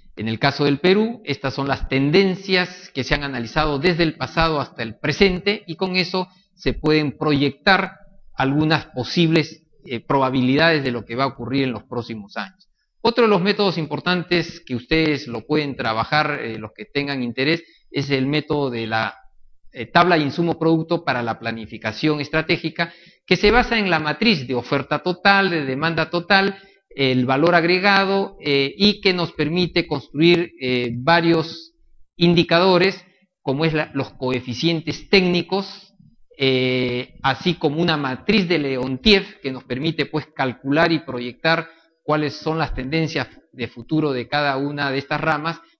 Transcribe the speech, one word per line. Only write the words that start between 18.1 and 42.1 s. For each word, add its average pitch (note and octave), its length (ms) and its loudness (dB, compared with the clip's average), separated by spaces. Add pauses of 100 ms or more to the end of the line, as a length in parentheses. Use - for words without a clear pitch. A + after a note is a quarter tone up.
el C3+ 160 2
método D3 420 -2
de A#2 160 -4
la, A2 300 -2 (560)
eh, A#2+ 160 -10
tabla F3 280 4
de D3+ 100 2
insumo D#3+ 340 -2
producto E3 440 0
para B2 200 -2
la A2+ 160 -6
planificación A2+ 800 -4
estratégica, D#3+ 720 -4 (320)
que F3+ 100 2
se G#3 140 4
basa A#3 300 4
en G3 100 2
la E3 80 4
matriz D3+ 500 0
de C3+ 60 -4
oferta C3 460 -2
total, G3 500 2
de D#3+ 160 -2
demanda D#3 460 -2
total, G3 440 2 (400)
el B2+ 300 2
valor C#3+ 300 4
agregado, G3 840 2
eh, C#3 360 0
y G3+ 240 2
que F#3+ 120 2
nos F3 180 -2
permite E3 560 -2
construir, D#3+ 640 2 (100)
eh, B2 320 -2
varios E3 800 0 (420)
indicadores, F3 880 2 (380)
como C#3+ 240 -2
es D#3+ 80 0
la, D3+ 200 -4
los C3+ 180 -6
coeficientes C3 1000 -4
técnicos, F#3 840 0 (420)
eh, B2+ 840 0
así C3+ 340 0
como D#3 260 0
una E3 160 0
matriz D3 500 0
de E3+ 120 2
Leontief C3+ 800 2
que C3+ 100 -6
nos B2+ 120 -10
permite, D3+ 420 -4
pues, D3+ 300 -6
calcular C#3 560 0
y D#3+ 80 2
proyectar C#3 680 -4 (360)
cuáles D3+ 320 0